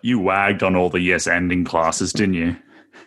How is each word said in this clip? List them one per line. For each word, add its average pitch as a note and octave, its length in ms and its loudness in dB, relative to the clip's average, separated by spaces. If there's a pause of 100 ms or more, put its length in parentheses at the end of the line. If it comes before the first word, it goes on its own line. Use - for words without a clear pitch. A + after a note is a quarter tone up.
you A#2 180 0
wagged G2 420 0
on F#2+ 140 2
all F2+ 120 2
the F2+ 120 0
yes F2+ 260 0
anding F2 400 0
classes, E2 460 -2
didn't G2 240 0
you? E2+ 200 -2 (500)